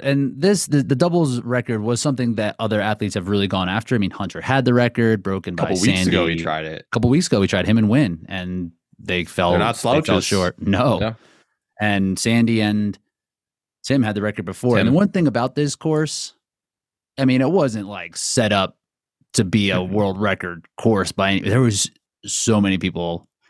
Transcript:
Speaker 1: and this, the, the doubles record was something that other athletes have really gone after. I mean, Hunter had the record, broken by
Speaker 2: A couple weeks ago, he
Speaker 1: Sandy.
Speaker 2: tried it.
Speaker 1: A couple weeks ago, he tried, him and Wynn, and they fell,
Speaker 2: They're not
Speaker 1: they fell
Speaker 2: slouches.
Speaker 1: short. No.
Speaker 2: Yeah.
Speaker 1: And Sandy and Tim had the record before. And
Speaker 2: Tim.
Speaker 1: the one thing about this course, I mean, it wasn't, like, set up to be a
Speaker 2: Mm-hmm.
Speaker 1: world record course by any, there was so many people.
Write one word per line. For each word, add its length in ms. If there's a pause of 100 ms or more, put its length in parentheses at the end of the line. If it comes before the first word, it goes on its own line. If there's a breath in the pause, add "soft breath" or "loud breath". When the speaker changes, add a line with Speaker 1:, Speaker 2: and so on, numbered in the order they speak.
Speaker 1:
and 360
this, 280
the, 160
the 120
doubles 460
record 400
was 200
something 340
that 240
other 220
athletes 340
have 120
really 200
gone 220
after. 260
I 20
mean, 140
Hunter 300
had 240
the 80
record, 500
broken 320
by 80
Speaker 2:
A 60
couple 120
weeks 260
ago, 200
he 60
Speaker 1:
Sandy. 100
Speaker 2:
tried 220
it. 160
Speaker 1:
A 100
couple 180
weeks 180
ago, 140
he 60
tried, 180
him 140
and 100
Wynn, 400
and 420 (280)
they 260
fell, 260
Speaker 2:
They're 80
not 160
Speaker 1:
they 60
fell 220
Speaker 2:
slouches. 220
Speaker 1:
short. 360
No. 400
Speaker 2:
Yeah. 120 (640 soft breath)
Speaker 1:
And 400
Sandy 420
and 340 (880)
Tim 200
had 100
the 80
record 240
before. 320
And 80
Speaker 2:
Tim. 80
Speaker 1:
the 40
one 120
thing 180
about 280
this 200
course, 600 (840)
I 80
mean, 160
it 80
wasn't, 380
like, 300
set 340
up 260 (560)
to 100
be 280
a 60
Speaker 2:
Mm-hmm. 160
Speaker 1:
world 280
record 460 (120)
course 320
by 200
any, 180
there 120
was 280 (360)
so 360
many 160
people. 500 (220 soft breath)